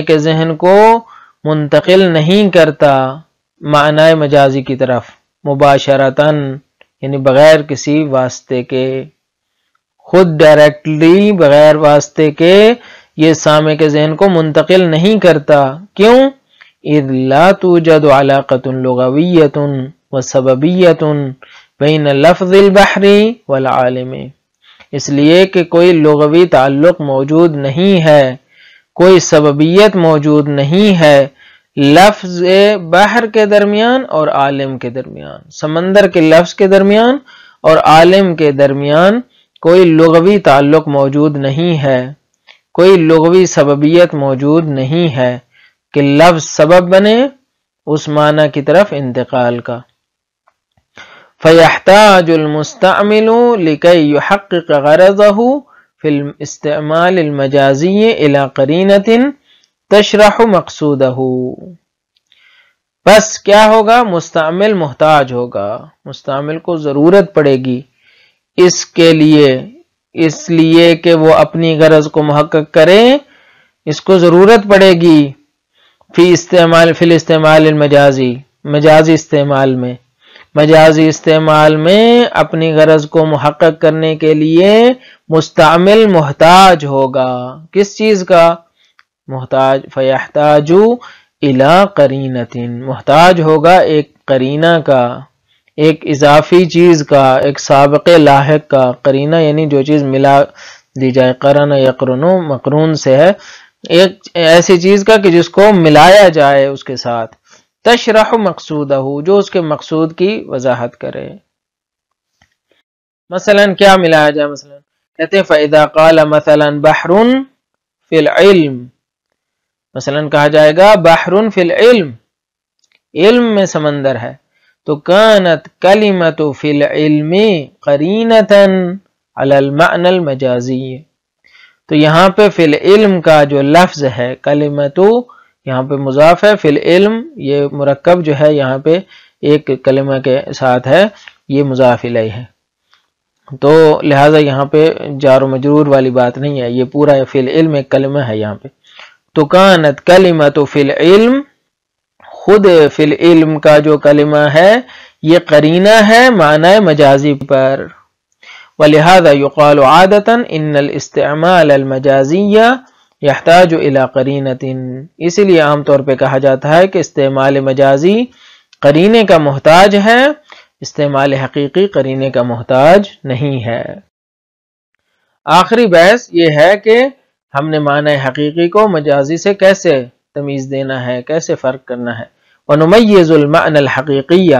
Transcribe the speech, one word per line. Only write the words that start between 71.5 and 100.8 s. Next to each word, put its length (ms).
غرض 320
کو 120
محقق 500
کرے، 440
اس 160
کو 180
ضرورت 400
پڑے 220
گی 400
فی 180
استعمال، 600
فی 120
الاستعمال 640
المجازی، 680
مجازی 500
استعمال 640
میں، 200
مجازی 520
استعمال 680
میں 560
اپنی 420
غرض 360
کو 160
محقق 560
کرنے 340
کے 180
لیے 560
مستعمل 800
محتاج 800
ہوگا۔ 840
کس 260
چیز 260
کا؟ 320
محتاج، 540
فَيَحْتَاجُ 840
إِلَىٰ 400
قَرِينَةٍ، 920
محتاج 540
ہوگا 360
ایک 480
قرینہ 600
کا۔ 340
ایک 280
اضافی 580
چیز 440
کا، 260
ایک 240
سابق 500
لاحق 600
کا، 220
قرینہ 340
یعنی 300
جو 180
چیز 200
ملا 400